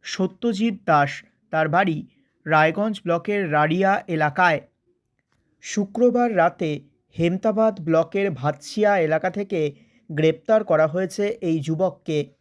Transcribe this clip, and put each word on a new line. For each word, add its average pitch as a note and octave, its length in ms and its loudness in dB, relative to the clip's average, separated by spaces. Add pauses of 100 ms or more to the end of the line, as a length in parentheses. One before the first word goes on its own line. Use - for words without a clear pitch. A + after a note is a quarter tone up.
সত্যজিৎ G#3 720 -4 (100)
দাস, C#3+ 260 2 (400)
তার D#3 180 0
বাড়ি E3+ 380 0 (400)
রায়গঞ্জ E3 580 2
ব্লকের F3 480 -2
রাড়িয়া F3 560 2
এলাকায়। D#3 520 2 (1000)
শুক্রবার A#3+ 760 0
রাতে E3 440 0 (380)
হেমতাবাদ G3 640 0
ব্লকের E3 500 0
ভাতশিয়া D#3+ 680 0
এলাকা D#3+ 320 0
থেকে G3 300 -6 (500)
গ্রেপ্তার D#3+ 540 2
করা D#3 220 2
হয়েছে F#3 380 -2 (160)
এই E3 200 -2
যুবককে। D#3+ 580 -2 (220)